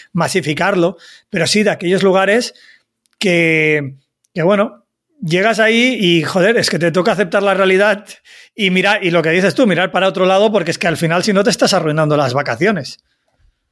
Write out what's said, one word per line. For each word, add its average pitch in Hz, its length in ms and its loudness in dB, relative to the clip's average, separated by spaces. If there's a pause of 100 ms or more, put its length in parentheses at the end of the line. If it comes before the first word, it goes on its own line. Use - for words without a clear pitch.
(120)
masificarlo, 170 880 -2 (320)
pero 165 160 -2
sí 208 160 0
de 202 80 0
aquellos 180 320 -2
lugares 196 500 2 (680)
que, 156 760 0 (380)
que, 156 80 -4
bueno, 202 420 0 (380)
llegas 190 360 0
ahí 233 400 2
y, 175 260 2
joder, 202 340 0
es - 100 0
que 175 100 -2
te 165 140 0
toca 185 200 0
aceptar 196 300 -2
la 196 120 2
realidad 196 500 2 (500)
y 196 160 -2
mirar, 185 320 0
y 175 80 -2
lo 170 120 2
que 160 80 -2
dices 185 240 0
tú, 262 120 2
mirar 180 240 0
para 185 160 -2
otro 180 200 0
lado, 202 260 2
porque 180 180 -2
es - 80 -8
que - 80 -4
al 160 120 -2
final, 170 260 0
si 220 80 0
no, 196 120 2
te 240 60 2
estás - 220 0
arruinando 156 420 0
las 135 200 0
vacaciones. 139 640 -4 (720)